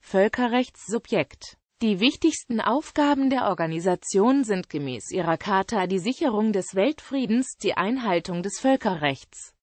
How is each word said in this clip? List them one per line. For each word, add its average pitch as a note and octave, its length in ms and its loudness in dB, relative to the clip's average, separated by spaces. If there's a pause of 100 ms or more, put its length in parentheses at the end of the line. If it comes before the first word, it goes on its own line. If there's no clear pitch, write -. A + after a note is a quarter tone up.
Völkerrechtssubjekt. A3+ 1600 -2 (240)
Die G#3 180 2
wichtigsten C4 640 0
Aufgaben C#4+ 640 2
der B3 200 0
Organisation F#3 960 2
sind G3+ 280 -2
gemäß C#3 400 -6
ihrer F#3 260 0
Charta G3 500 0
die F#3+ 120 0
Sicherung A3 560 0
des F#3 200 -4
Weltfriedens, B3+ 880 0
die G3+ 120 0
Einhaltung F#3 680 -2
des G3 160 -6
Völkerrechts F#3 1040 -2